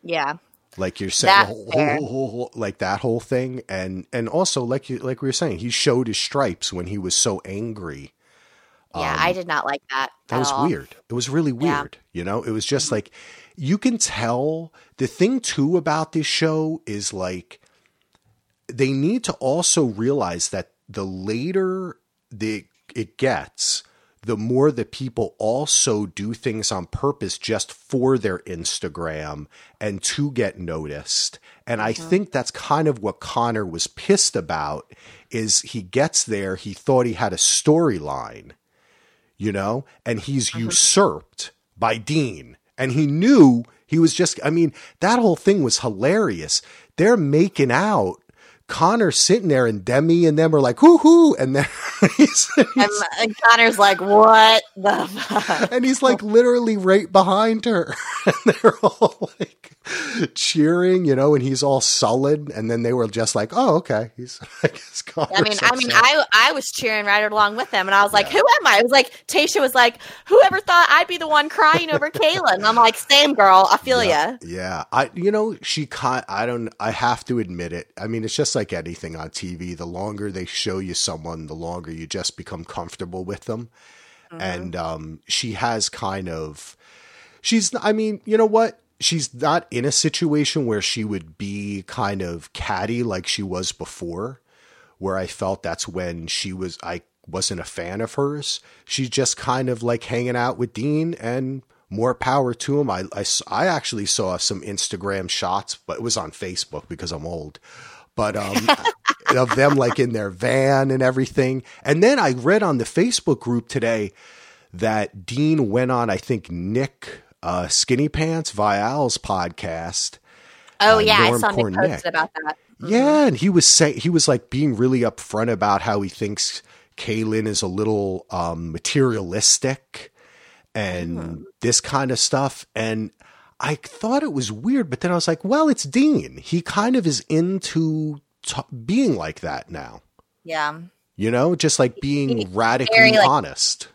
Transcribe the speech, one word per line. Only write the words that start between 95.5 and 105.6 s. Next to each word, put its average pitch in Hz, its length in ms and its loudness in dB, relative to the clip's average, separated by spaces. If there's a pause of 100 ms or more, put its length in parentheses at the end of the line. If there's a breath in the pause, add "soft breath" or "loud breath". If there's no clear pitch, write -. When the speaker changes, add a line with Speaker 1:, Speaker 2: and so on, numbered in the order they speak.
Speaker 2:
that's 85 240 -6
when 85 400 -8
she - 260 -6
was, 92 300 -10
I 87 200 -10 (240)
wasn't 92 340 -6
a 71 40 -12
fan 90 360 -10
of 113 140 -6
hers. 143 440 -4 (260 soft breath)
She's 131 240 -4
just 123 280 -2
kind 127 320 -2
of, 117 160 -6
like, 120 200 -2
hanging 123 300 -4
out 123 240 -2
with 120 140 -4
Dean, 151 420 -4
and 131 480 -6 (260)
more 113 240 0
power 127 420 0
to 143 260 -2
him. 135 100 -2
I, 92 220 -4
I 101 80 -8
s-, - 260 -2
I 147 200 -2
actually 123 400 -4
saw 92 300 -2
some 90 260 -4
Instagram 98 680 -6
shots, 95 460 -4 (100)